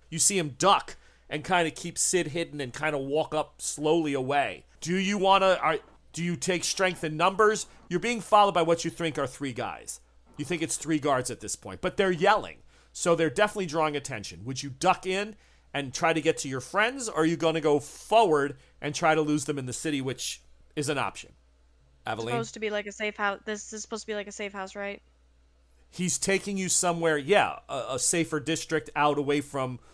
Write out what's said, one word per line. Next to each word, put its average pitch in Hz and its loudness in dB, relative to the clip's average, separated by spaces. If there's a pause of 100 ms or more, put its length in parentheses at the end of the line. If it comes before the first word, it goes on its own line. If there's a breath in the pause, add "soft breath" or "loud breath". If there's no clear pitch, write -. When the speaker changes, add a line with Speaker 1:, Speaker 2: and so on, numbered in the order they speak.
Speaker 1:
you 165 -8
see 196 4
him 151 -2
duck - 4 (320 soft breath)
and 147 -6
kind 175 2
of 151 -6
keep 170 -10
Sid 175 2
hidden 147 -6
and 123 -6
kind 151 -2
of 135 -2
walk 151 -2
up 156 -2
slowly 151 2
away. 131 0 (160)
Do 170 -2
you 190 0
wanna, 190 6
are, 151 2 (340)
do 165 -4
you 175 0
take 175 -2
strength 185 0
in 156 -4
numbers? 190 4 (220 soft breath)
You're 170 0
being 233 -2
followed 202 6
by 175 4
what 165 2
you 165 -2
think 165 -4
are 139 -2
three 135 -6
guys. 90 -8 (360)
You 147 -6
think 160 -4
it's 156 -4
three 160 -2
guards 131 0
at 113 -10
this - -8
point, 95 -14
but 180 -4
they're 196 4
yelling. 165 2 (360 soft breath)
So 175 2
they're 160 2
definitely 202 0
drawing 156 0
attention. 110 -8
Would 131 -8
you 143 -8
duck 175 0
in 202 -4 (360 soft breath)
and 139 -4
try 165 2
to 160 2
get 156 2
to - -6
your 131 -4
friends, 226 0
or - -4
are 160 4
you 165 2
gonna 160 2
go 147 4
forward 147 2 (240 soft breath)
and 147 -4
try 160 4
to 156 2
lose 147 0
them 147 -4
in 127 -8
the 123 -6
city, 147 -2
which - -6 (320)
is 143 -2
an 147 0
option? 104 -4 (760)
Speaker 2:
It's - -2
Speaker 1:
Aveline? 226 -4
Speaker 2:
supposed 233 -4
to 226 -12
be 214 -4
like 208 -6
a 208 -14
safe 208 -6
house. 202 -2
This 214 -10
is 214 -12
supposed 214 -10
to - -16
be 220 -6
like 202 -8
a 202 -16
safe 202 -10
house, 196 -10
right? 202 -8 (920)
Speaker 1:
He's 175 -2
taking 196 -2
you 185 -4
somewhere, 165 2
yeah, 139 2 (100)
a, 131 -6
a 131 -2
safer 160 0
district 151 -4
out 147 2
away 143 0
from, 131 -6 (140 soft breath)